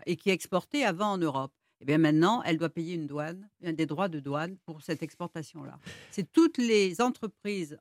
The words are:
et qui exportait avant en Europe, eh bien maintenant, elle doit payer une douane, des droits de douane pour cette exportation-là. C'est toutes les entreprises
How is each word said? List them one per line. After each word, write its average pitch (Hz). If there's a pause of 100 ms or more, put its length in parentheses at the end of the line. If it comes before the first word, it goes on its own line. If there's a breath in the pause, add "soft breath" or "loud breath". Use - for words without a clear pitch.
et 180
qui 190
exportait 190
avant 202
en 190
Europe, 135 (280)
eh 120
bien 147
maintenant, 160
elle 165
doit 160
payer 170
une 156
douane, 165 (120)
des 160
droits 165
de 156
douane 151
pour 156
cette 165
exportation-là. 156 (320 loud breath)
C'est 185
toutes 320
les 208
entreprises 202